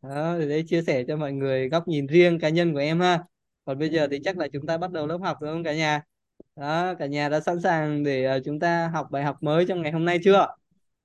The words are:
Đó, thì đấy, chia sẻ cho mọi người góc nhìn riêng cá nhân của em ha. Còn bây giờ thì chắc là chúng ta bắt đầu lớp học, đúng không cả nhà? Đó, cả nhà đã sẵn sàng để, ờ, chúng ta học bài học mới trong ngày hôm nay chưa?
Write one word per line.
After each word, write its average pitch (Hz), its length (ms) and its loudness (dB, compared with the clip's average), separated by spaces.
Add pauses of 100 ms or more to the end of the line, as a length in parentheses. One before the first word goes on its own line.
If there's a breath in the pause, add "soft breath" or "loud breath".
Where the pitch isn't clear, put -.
Đó, 151 380 -4
thì 147 80 0
đấy, 156 180 0
chia 170 160 0
sẻ 147 260 0
cho 156 80 -2
mọi 147 160 -4
người 135 360 0
góc 165 200 -2
nhìn 143 180 0
riêng 170 320 6
cá 160 100 0
nhân 170 240 2
của 143 60 -2
em 156 220 0
ha. 180 220 2 (420)
Còn 135 140 -6
bây 156 120 -2
giờ 151 200 2
thì 143 140 -4
chắc 185 140 -2
là 151 140 -2
chúng 143 140 -8
ta 165 120 -2
bắt 180 140 -6
đầu 156 140 -4
lớp 165 120 -4
học, 175 220 -4
đúng 151 100 -6
không 165 140 -6
cả 151 100 -2
nhà? 151 280 0 (540)
Đó, 165 420 -2
cả 156 80 -4
nhà 143 220 -2
đã 156 120 0
sẵn 175 200 -2
sàng 156 440 0
để, 135 200 0
ờ, 135 200 0
chúng 151 160 -6
ta 170 280 0
học 160 220 -4
bài 139 140 -4
học 143 180 -4
mới 160 260 2
trong 180 140 -4
ngày 151 100 -4
hôm 165 120 -2
nay 175 200 0
chưa? 196 220 6 (580)